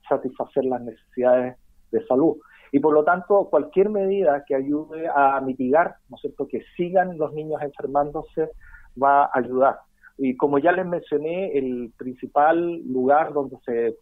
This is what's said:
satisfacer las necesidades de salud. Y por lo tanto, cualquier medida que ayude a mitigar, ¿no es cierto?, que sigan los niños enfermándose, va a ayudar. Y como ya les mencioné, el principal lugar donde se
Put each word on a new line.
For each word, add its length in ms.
satisfacer 580
las 160
necesidades 760
de 160
salud. 300
Y 80
por 140
lo 100
tanto, 460
cualquier 400
medida 580
que 80
ayude 580
a 280
mitigar, 540
¿no 100
es 40
cierto?, 260
que 140
sigan 420
los 160
niños 300
enfermándose, 880
va 240
a 80
ayudar. 440
Y 180
como 220
ya 120
les 140
mencioné, 720
el 400
principal 840
lugar 500
donde 320
se 360